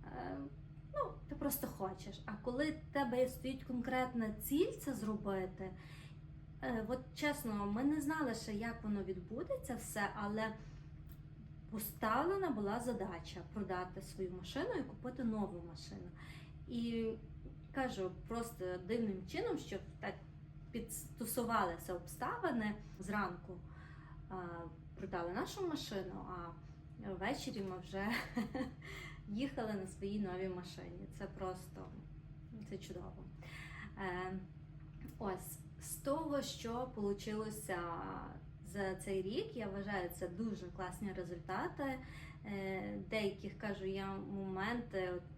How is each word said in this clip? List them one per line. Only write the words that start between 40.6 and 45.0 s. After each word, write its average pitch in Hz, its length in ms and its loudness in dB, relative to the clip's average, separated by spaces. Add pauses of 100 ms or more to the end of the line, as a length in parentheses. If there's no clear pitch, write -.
класні 190 460 -2
результати. 190 840 0 (480)
Е, 196 520 0 (120)
деяких, 202 480 2
кажу, 196 260 0
я 190 220 2 (100)
моменти 196 1000 2